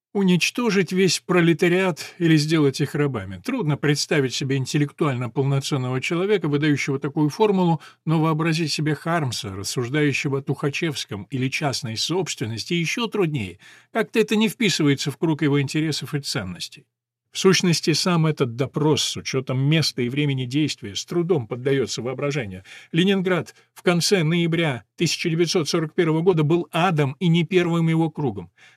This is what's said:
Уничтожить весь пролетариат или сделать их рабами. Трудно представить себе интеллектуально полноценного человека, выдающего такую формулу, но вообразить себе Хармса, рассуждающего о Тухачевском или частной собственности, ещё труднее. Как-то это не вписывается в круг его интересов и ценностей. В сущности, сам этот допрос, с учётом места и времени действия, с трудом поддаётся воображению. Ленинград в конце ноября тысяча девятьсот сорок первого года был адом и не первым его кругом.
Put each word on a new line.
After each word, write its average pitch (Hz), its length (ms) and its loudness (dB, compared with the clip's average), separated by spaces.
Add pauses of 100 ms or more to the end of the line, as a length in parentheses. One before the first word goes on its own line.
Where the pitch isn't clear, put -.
(160)
Уничтожить 190 760 2
весь 185 260 2
пролетариат 175 1000 2
или 160 180 4
сделать 151 440 2
их 143 140 -4
рабами. 104 500 -4
Трудно 202 320 -2
представить 143 560 0
себе 135 260 -4
интеллектуально 135 680 -2
полноценного 135 720 -2
человека, 180 460 -2
выдающего 147 540 0
такую 151 300 0
формулу, 185 500 2 (260)
но 160 140 2
вообразить 160 500 0
себе 151 240 -2
Хармса, 139 640 -4
рассуждающего 135 840 -2
о 135 40 -6
Тухачевском 139 880 -4
или 131 180 -2
частной 131 480 -4
собственности, 147 800 -4
ещё 175 340 -2
труднее. 147 500 -4 (340)
Как-то 220 280 0
это 220 160 2
не 214 120 4
вписывается 151 640 0
в 131 60 -8
круг 160 260 0
его 143 180 2
интересов 147 540 -4
и 147 60 -2
ценностей. 92 640 -8 (460)
В - 80 -10
сущности, 180 540 4
сам 165 320 2
этот 147 280 0
допрос, 143 480 0
с - 140 -4
учётом 127 420 -4
места 143 440 2
и 120 60 -2
времени 135 360 -2
действия, 127 500 -2
с - 100 -8
трудом 170 440 -2
поддаётся 127 520 -2
воображению. 127 640 -6 (300)
Ленинград 185 640 0 (180)
в - 80 -20
конце 175 400 2
ноября 165 640 0 (120)
тысяча - 320 -2
девятьсот 165 400 0
сорок 160 260 -2
первого 160 260 2
года 170 240 4
был 170 260 2
адом 160 480 2
и 190 80 0
не 170 160 6
первым 170 460 2
его 165 200 2
кругом. 110 440 -4 (240)